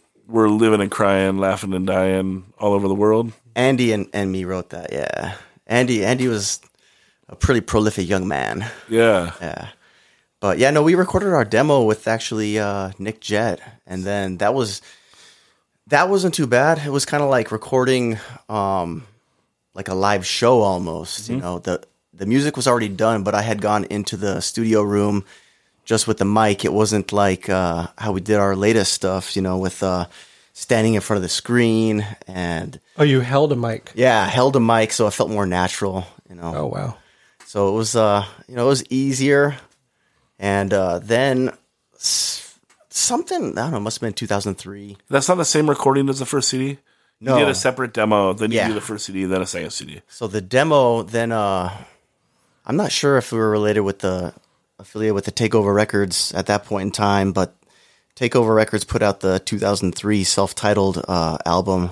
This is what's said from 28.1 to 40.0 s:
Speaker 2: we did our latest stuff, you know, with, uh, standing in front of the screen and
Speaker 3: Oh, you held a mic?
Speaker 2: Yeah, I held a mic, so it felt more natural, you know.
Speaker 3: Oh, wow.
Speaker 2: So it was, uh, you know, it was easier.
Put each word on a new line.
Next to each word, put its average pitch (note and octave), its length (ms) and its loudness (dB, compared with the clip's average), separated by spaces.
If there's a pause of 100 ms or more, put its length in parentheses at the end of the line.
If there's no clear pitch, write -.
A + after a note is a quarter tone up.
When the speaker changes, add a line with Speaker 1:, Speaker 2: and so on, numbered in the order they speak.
Speaker 2:
we F#2 80 -4
did G#2+ 160 2
our G2 180 2
latest G#2 380 2
stuff, F#2 420 -4
you G2+ 60 -2
know, F#2 160 -2
with, F#2 260 -4
uh, F#2 220 0 (480)
standing A2+ 400 2
in G2+ 80 0
front G#2 160 -2
of F#2+ 60 -2
the F#2 60 -4
screen A2+ 760 0 (220)
and F2 520 -6 (180)
Speaker 3:
Oh, D#3 60 4
you C3+ 180 4
held C#3 300 0
a C3+ 60 0
mic? A2+ 380 -6
Speaker 2:
Yeah, A#2 260 4
I F#2+ 40 2
held B2+ 300 2
a C3 60 6
mic, A2+ 320 4
so A2+ 140 2
it G2+ 60 0
felt - 160 0
more G#2 160 -2
natural, F#2 600 -2 (240)
you F2+ 60 -20
know. E2+ 200 -10
Speaker 3:
Oh, D2 120 -4
wow. - 300 -8 (480)
Speaker 2:
So G2+ 240 0
it - 80 0
was, A2 180 -2
uh, G2+ 300 4 (220)
you B2+ 80 -16
know, A#2+ 100 -2
it C3+ 40 6
was C3+ 200 0
easier. C#3 680 2 (840)